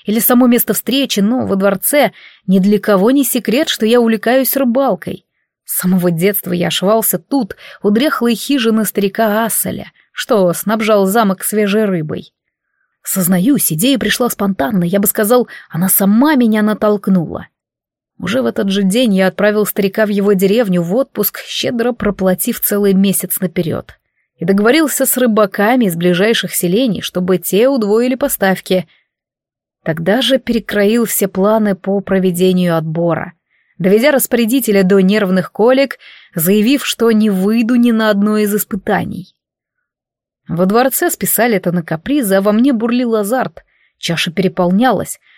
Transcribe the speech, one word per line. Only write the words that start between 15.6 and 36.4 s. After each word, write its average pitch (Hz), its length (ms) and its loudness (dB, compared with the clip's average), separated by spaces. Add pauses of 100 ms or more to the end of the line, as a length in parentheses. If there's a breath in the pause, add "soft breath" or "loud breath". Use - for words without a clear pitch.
она 180 200 -2
сама 226 460 2
меня 220 260 2
натолкнула. 208 840 0 (720)
Уже 196 220 -4
в 240 40 -2
этот 226 240 -2
же 196 140 0
день 202 320 2
я 190 120 2
отправил 208 380 0
старика 202 400 -2
в 208 40 0
его 202 240 2
деревню 190 480 2
в 170 140 -2
отпуск, 240 440 -4
щедро 240 520 -4
проплатив 196 680 -2
целый 202 340 0
месяц 190 460 0
наперед. 175 560 -6 (420)
И 180 80 -6
договорился 240 600 2
с - 120 -2
рыбаками 226 680 2
из 175 100 -2
ближайших 180 580 0
селений, 190 480 0
чтобы 180 360 -2
те 190 300 0
удвоили 247 480 0
поставки. 190 720 -2 (960 soft breath)
Тогда 165 380 -2
же 262 160 0
перекроил 226 680 0
все 196 220 -2
планы 208 480 0
по 196 240 -4
проведению 180 760 0
отбора, 160 560 -4 (440)
доведя 214 340 2
распорядителя 233 720 0
до 196 180 4
нервных 185 500 0
колик, 262 460 0 (360 loud breath)
заявив, 208 520 2